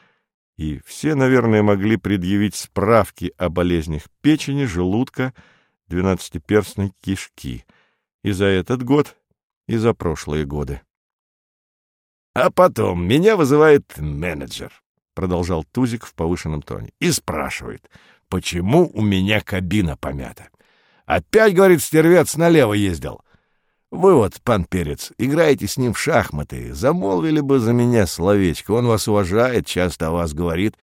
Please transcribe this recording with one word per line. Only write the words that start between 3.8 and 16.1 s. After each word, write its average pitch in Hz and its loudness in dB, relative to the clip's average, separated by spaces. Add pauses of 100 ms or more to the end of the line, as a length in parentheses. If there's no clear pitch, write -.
печени, 143 0
желудка, 110 -2 (540)
двенадцатиперстной 95 -2 (100)
кишки. - -10 (580)
И 104 -2
за 98 0
этот 98 0
год, 139 0 (520)
и 113 -2
за 113 0
прошлые 76 -6
годы. 69 -8 (1500)
"А 147 2
потом 107 2
меня 170 4
вызывает 151 4
менеджер", 76 -8 (420)
продолжал 87 -2
Тузик 120 -4
в - -20